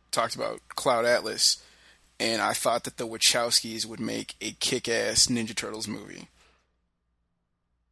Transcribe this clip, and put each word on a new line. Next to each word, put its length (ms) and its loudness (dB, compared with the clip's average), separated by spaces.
talked 240 0
about 260 -4
Cloud 340 2
Atlas, 580 2
and 220 2
I 140 2
thought 300 0
that 120 -10
the 100 -4
Wachowskis 800 2
would 160 -8
make 400 -4
a 120 -6
kick-ass 760 0
Ninja 280 -2
Turtles 340 -6
movie. 400 -12